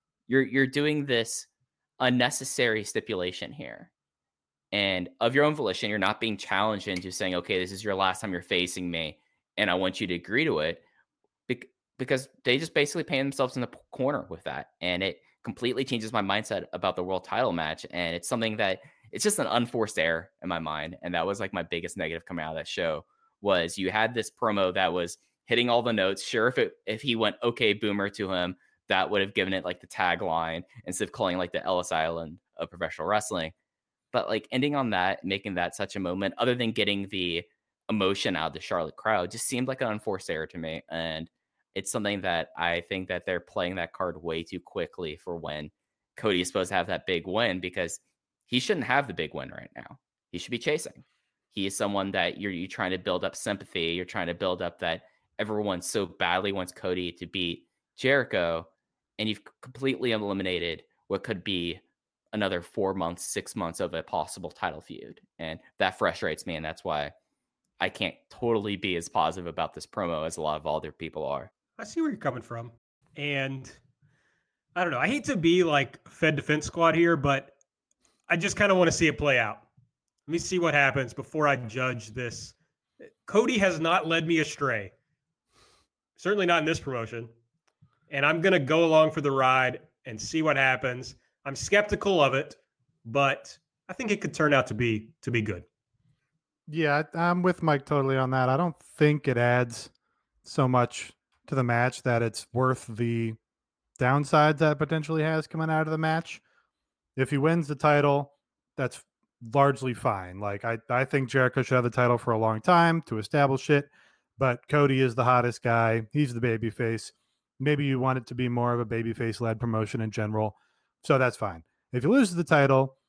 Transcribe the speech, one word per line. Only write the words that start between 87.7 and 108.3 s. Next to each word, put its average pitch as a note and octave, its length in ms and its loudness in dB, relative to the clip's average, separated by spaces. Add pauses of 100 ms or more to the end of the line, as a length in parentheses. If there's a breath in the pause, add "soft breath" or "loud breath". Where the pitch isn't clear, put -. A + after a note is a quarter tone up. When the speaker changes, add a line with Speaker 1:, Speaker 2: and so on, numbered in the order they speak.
Speaker 2:
And C#3 140 0
I'm D#3+ 160 4
gonna F3+ 200 6
go D#3 240 4
along D#3 260 8
for D#3+ 100 -2
the C#3+ 120 2
ride C3 480 4 (240)
and A2 160 -10
see D#3+ 220 -2
what D3+ 140 4
happens. B2+ 600 0 (300)
I'm C3+ 100 -6
skeptical G3+ 640 2
of C3+ 120 6
it, C#3 220 -4 (500)
but C3+ 500 0 (320)
I F#3 60 -12
think A#3 160 -4
it G3+ 100 0
could - 140 -6
turn D3+ 180 2
out C3+ 140 6
to - 80 -6
be, A2 340 -2 (140)
to - 80 -6
be A#2 100 2
good. G2 240 -4 (1040)
Speaker 3:
Yeah, D3+ 340 2 (120)
I, E3+ 160 2
I'm F3+ 120 2
with F3+ 200 2
Mike D3 240 2
totally C3+ 320 2
on C3 140 2
that. B2+ 180 4
I C3 80 4
don't E3+ 200 0 (200)
think D3+ 280 4
it B2+ 120 2
adds A#2+ 500 2 (560)
so C3+ 240 2
much B2 440 0 (340)
to - 80 -8
the C3+ 100 2
match A#2+ 380 2
that A#2+ 200 2
it's A2+ 300 -4
worth B2+ 340 0
the A#2 460 -2 (640)
downsides D3 600 4
that D3+ 200 4
potentially D#3 440 -2
has D#3 240 0
coming D#3+ 240 -4
out D#3 160 2
of D#3 40 -4
the D#3 80 -2
match. D#3+ 440 -2 (760)
If C3 140 0
he D3 80 0
wins D#3+ 280 4
the D3 80 -4
title, C#3+ 580 4 (440)